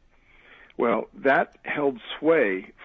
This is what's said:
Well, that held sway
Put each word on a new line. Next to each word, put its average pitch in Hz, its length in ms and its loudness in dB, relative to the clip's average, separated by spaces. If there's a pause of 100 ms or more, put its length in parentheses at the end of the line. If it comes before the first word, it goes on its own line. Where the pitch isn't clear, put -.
(760)
Well, 117 360 0
that 139 500 0
held 139 360 -4 (180)
sway 120 540 0 (140)